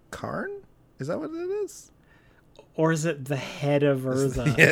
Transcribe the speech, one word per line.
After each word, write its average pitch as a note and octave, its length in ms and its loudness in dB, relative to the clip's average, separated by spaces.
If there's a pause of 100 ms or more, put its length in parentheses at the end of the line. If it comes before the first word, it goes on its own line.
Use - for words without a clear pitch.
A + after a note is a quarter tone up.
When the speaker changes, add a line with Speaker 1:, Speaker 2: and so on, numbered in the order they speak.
(120)
Speaker 1:
Karn? G4+ 500 -8 (380)
Is C3+ 80 -6
that F#3 100 -4
what D#4 120 -8
it D#4+ 40 -10 (300)
is? - 260 -14 (840)
Speaker 2:
Or D#3+ 160 4
is D#3 120 0
it C#3+ 200 -4
the C#3+ 120 -4
head C#3+ 460 0
of C3+ 240 4
Speaker 1:
Is C3 300 2
Speaker 2:
Urza? C#3+ 220 2
Speaker 1:
<laughs> - 0 -
yeah, D#3+ 140 8